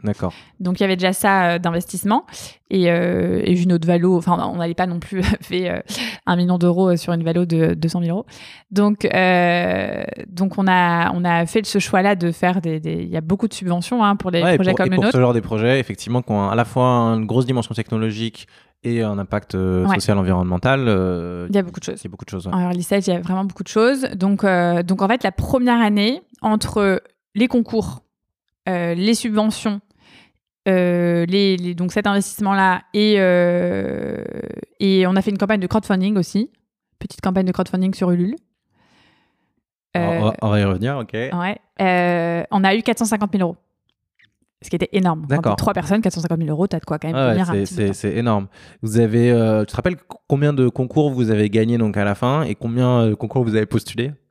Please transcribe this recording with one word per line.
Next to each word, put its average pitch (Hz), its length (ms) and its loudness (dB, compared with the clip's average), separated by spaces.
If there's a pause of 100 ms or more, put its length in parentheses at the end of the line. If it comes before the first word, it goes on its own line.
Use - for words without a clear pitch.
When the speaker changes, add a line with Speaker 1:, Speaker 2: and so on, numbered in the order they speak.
Speaker 1:
D'accord. 101 280 -2 (280)
Speaker 2:
Donc, 180 200 -2
il 208 40 0
y - 0 -
avait 190 120 2
déjà 180 160 0
ça, 190 440 2
euh, - 20 -2
d'investissement. 180 720 -2 (420)
Et, 180 220 2
euh, 175 520 0
et 180 120 2
vu 175 100 2
notre 170 220 2
valo, 175 280 4
enfin, 175 220 0 (160)
on - 40 -6
n'allait 170 180 -4
pas 185 100 -2
non 175 140 -4
plus 185 240 -4
<laughs> 202 180 0
faire, 175 360 -4
euh, - 160 -10 (340)
un 175 80 2
million 180 240 2
d'euros, 175 320 2
euh, 175 60 2
sur 175 160 -4
une 165 100 -2
valo 170 240 0
de 165 260 2
deux 160 160 -2
cent 175 100 -2
mille 170 120 -2
euros. 196 160 -6 (420)
Donc, 208 360 2
euh, 175 1000 0 (240)
donc 185 320 -4
on 190 80 0
a, 175 480 2
on 175 100 -2
a 170 220 0
fait 214 180 0
ce - 140 -2
choix-là 196 360 2
de 170 160 0
faire 180 300 0
des, 160 180 -4
des, 160 220 -6
il 175 80 -8
y 170 80 -4
a 160 40 -2
beaucoup 196 260 -2
de - 80 -14
subventions, 180 480 -2
hein, 202 120 4
pour 185 140 -4
les 175 140 2
Speaker 1:
Ouais, 175 100 4
et 156 40 6
Speaker 2:
projets 185 120 2
Speaker 1:
pour, 185 80 2
Speaker 2:
comme 190 80 2
Speaker 1:
et 190 60 0
Speaker 2:
le 185 60 0
Speaker 1:
pour 185 80 2
Speaker 2:
nôtre. 214 100 2
Speaker 1:
ce 127 40 4
genre 123 140 4
de 117 60 0
projets, 113 400 0
effectivement, 120 420 -4
qui - 100 -6
ont 101 160 0
à 98 60 -2
la 117 120 0
fois 127 180 -2 (320)
une 110 100 -2
grosse 120 220 0
dimension 123 260 -2
technologique 110 720 -6 (360)
et 117 180 -2
un 107 160 -2
impact, 101 380 -6
euh, 92 320 0
Speaker 2:
Ouais. 196 80 4
Speaker 1:
social, 104 240 0
environnemental, 92 680 0
euh, 90 600 -2
Speaker 2:
Il 196 60 -2
y - 20 2
a 196 60 2
beaucoup 175 160 -14
de - 60 -14
choses. - 160 -8
Speaker 1:
il - 40 -12
y - 20 -12
a 90 40 -16
beaucoup - 140 -16
de - 40 -18
choses, 180 160 -8
ouais. 170 80 -4
Speaker 2:
En 180 60 0
early 180 240 -2
stage, 196 240 0
il 185 60 0
y - 20 0
a 175 40 -4
vraiment 185 240 -4
beaucoup 190 200 -8
de - 40 -12
choses. 254 340 2 (140)
Donc, 196 280 0
euh, 175 400 2
donc 190 180 -2
en 196 60 2
fait, 240 160 0
la 254 80 0
première 247 500 2
année, 214 400 2 (220)
entre 214 580 0 (320)
les 226 140 2
concours, 220 560 -2 (680)
euh, 175 240 -2
les 202 220 2
subventions, 214 680 -2 (840)
euh, 175 580 2
les, 190 320 2
les, 175 160 -6
donc 175 200 -4
cet 202 120 0
investissement-là, 196 760 0 (100)
et, 214 240 4
euh, 175 1080 0 (560)
et 190 280 4
on 185 80 0
a 190 80 2
fait 214 80 -2
une 196 80 -4
campagne 208 220 0
de 180 60 -2
crowdfunding 202 500 0
aussi. 196 340 -2 (480)
Petite - 220 -12
campagne 190 260 0
de 180 40 2
crowdfunding 185 440 -2
sur 180 160 0
Ulule. 180 240 0 (1600)
Speaker 1:
On 175 40 -2
va, 170 60 0
Speaker 2:
Euh, - 140 0
Speaker 1:
on 104 60 0
va, 107 80 2 (100)
on 104 60 0
va 104 100 4
y 101 40 4
revenir, 98 340 0
ok. 113 160 -8
Speaker 2:
ouais. 175 440 -6 (240)
Euh, 175 680 2
on 196 120 2
a 196 120 4
eu 226 80 -2
quatre 226 160 0
cent 233 60 0
cinquante 208 280 -2
mille 196 80 0
euros. 175 140 0 (1080)
Ce - 100 -20
qui 175 60 0
était 175 160 -4
énorme. 180 320 2
Enfin, 139 100 0
Speaker 1:
D'accord. 147 160 0
Speaker 2:
pour 101 60 0
trois - 160 0
personnes, 190 280 0
quatre 190 120 0
cent 170 80 -6
cinquante 165 180 -2
mille 160 100 -2
euros, 156 160 0
t'as 165 140 -4
de - 60 -10
quoi 151 120 -4
quand 156 120 -8
même 165 60 -4
Speaker 1:
Ouais, 131 180 2
Speaker 2:
tenir 180 180 2
un - 20 0
Speaker 1:
c'est, 101 100 0
Speaker 2:
petit 95 120 -6
bout - 60 -4
de 101 40 2
Speaker 1:
c'est, - 20 2
Speaker 2:
temps. 98 60 0
Speaker 1:
c'est 95 220 -4
énorme. 107 320 0 (340)
Vous 110 180 -2
avez, 117 300 4
euh, 113 340 4
tu 104 80 -4
te - 40 -12
rappelles 180 220 -2
co-, - 200 -20 (100)
combien 147 260 2
de 131 160 2
concours 135 420 0
vous 123 180 0
avez 104 220 2
gagné 113 260 2
donc 107 200 0
à 104 60 0
la 101 120 0
fin 135 260 0
et - 140 -4
combien, 123 460 0
euh, 113 80 4
de 104 40 2
concours 117 300 -2
vous 110 120 0
avez 107 120 0
postulé ? 120 440 -4 (200)